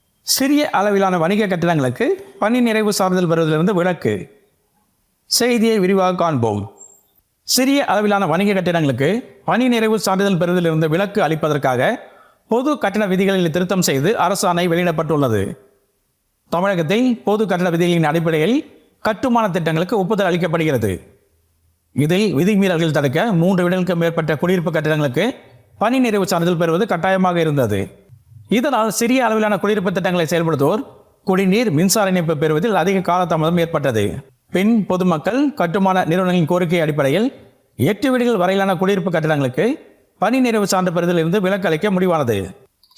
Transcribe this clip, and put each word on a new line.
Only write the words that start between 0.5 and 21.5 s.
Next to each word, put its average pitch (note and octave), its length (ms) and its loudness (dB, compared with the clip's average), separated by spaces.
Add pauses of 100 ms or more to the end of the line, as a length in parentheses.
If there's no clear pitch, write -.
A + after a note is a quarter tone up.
அளவிலான G3 440 2
வணிக G3+ 280 0
கட்டணங்களுக்கு E3 560 0 (340)
பணி A#3 260 0
நிறைவு G#3+ 320 0
சான்றிதழ் F#3 320 0
பெறுவதிலிருந்து E3 480 2
விலக்கு. E3+ 360 0 (1200)
செய்தியை A3+ 440 2
விரிவாக F#3 400 0
காண்போம். A#2 400 0 (920)
சிறிய C4+ 260 2 (120)
அளவிலான G3+ 400 0
வணிக G3+ 240 0
கட்டிடங்களுக்கு D#3 520 0 (400)
பணி A3 260 2
நிறைவு A3 320 0
சான்றிதழ் F#3+ 340 0
பெறுவதிலிருந்து E3+ 540 0
விலக்கு G3 320 -2
அளிப்பதற்காக D3 640 0 (600)
பொது C4 200 0 (100)
கட்டண G#3 300 -2
விதிகளில் F#3 420 0
திருத்தம் F3+ 340 0
செய்து C#3+ 220 0 (140)
அரசாணை F3+ 480 0
வெளியிடப்பட்டுள்ளது. D#3 680 0 (1120)
தமிழகத்தில் F#3+ 520 0 (220)
பொது G#3+ 240 0
கட்டண F3+ 240 0
விதிகளின் E3+ 340 2
அடிப்படையில் E3 460 0 (520)
கட்டுமான A#3 360 0 (120)
திட்டங்களுக்கு E3 460 -2
ஒப்புதல் F#3+ 280 0
அளிக்கப்படுகிறது. D#3 600 0 (1120)